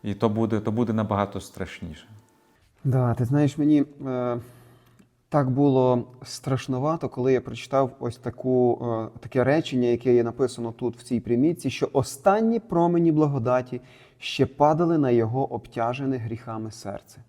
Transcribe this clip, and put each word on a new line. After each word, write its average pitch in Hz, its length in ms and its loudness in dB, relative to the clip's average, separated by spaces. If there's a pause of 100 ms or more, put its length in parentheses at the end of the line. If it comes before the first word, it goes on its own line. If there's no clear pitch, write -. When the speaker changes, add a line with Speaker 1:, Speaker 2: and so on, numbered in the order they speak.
Speaker 1:
І 104 100 -6
то 110 160 0
буде, 110 300 0
то 107 120 -4
буде 113 220 -2
набагато 101 480 -2
страшніше. - 640 -12 (760)
Speaker 2:
Да, 127 300 0
ти 120 120 0
знаєш, 143 320 0
мені, 147 280 2 (220)
е, 123 300 -4 (920)
так 143 200 2
було 127 540 4 (200)
страшнувато, 135 880 -4
коли 131 240 0
я 123 80 2
прочитав 123 580 -2
ось 123 180 -8
таку, 123 640 0
е, 113 380 -6
таке 123 240 -2
речення, 135 440 0
яке 120 280 2
є 117 80 6
написано 117 480 -4
тут 117 260 -6
в - 60 -20
цій 120 160 -2
примітці, 135 500 0
що - 240 -2
останні 220 680 0
промені 170 520 2
благодаті 127 680 0 (360)
ще - 280 0
падали 160 520 2
на 135 140 2
його 120 420 2
обтяжене 123 640 -4
гріхами 110 540 -10
серце. - 580 -14